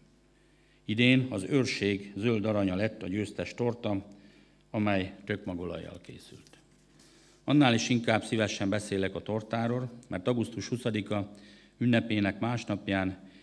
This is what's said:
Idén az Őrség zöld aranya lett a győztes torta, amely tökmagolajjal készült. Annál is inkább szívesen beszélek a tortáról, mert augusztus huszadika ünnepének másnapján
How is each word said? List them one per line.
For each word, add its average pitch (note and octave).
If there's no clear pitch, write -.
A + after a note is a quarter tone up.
Idén B2
az F#2+
Őrség G#2
zöld G#2+
aranya G2+
lett G#2+
a F#2
győztes F#2+
torta, A2
amely G2+
tökmagolajjal E2+
készült. -
Annál C#3
is A2+
inkább A#2
szívesen G#2
beszélek G2
a -
tortáról, A#2
mert F#2
augusztus A2+
huszadika G#2+
ünnepének A2+
másnapján G2